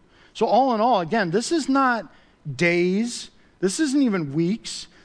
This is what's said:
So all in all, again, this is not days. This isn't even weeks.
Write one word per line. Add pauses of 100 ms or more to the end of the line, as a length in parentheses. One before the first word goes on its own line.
(360)
So
all
in
all,
again,
this
is
not (440)
days. (280)
This
isn't
even
weeks. (180)